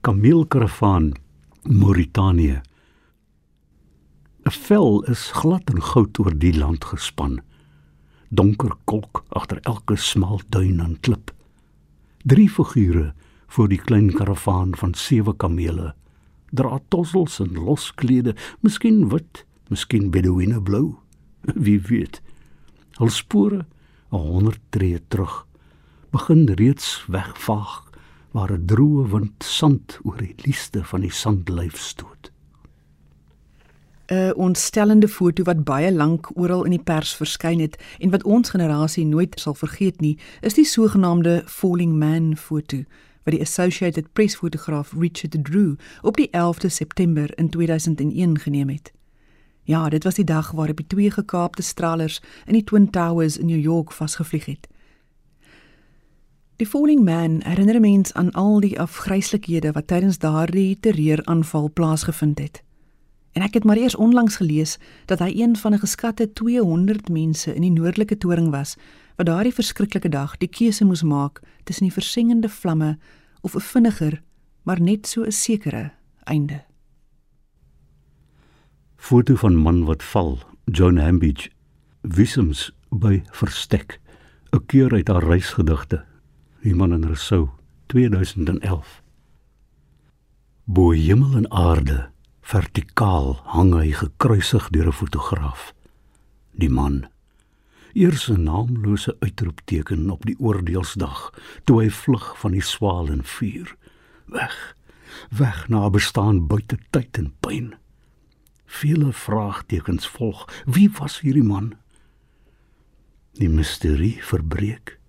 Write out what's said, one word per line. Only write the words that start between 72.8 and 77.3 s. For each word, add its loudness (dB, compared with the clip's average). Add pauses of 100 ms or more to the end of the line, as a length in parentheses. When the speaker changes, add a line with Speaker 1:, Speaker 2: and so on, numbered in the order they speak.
Speaker 2:
of -8
'n -2
vinniger, 0 (420)
maar -2
net 0
so -6
'n -4
sekere -4 (320)
einde. -4 (2250)